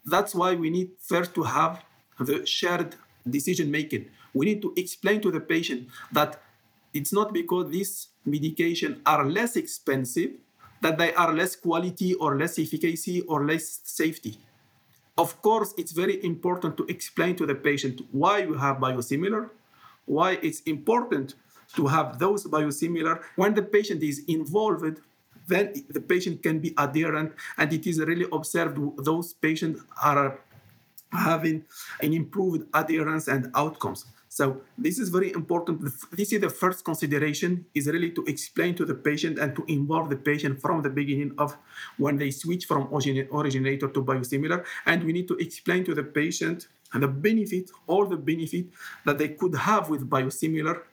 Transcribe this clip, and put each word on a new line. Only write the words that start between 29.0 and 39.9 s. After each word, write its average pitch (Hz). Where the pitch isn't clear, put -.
patients 160
are 143
having 165
an 151
improved 170
adherence 156
and 127
outcomes. 139
So 135
this 185
is 214
very 180
important. 170
The 139
f-, -
this 202
is 208
the 180
first -
consideration: 151
is 139
really 170
to 160
explain 170
to 156
the 151
patient 147
and 147
to -
involve 147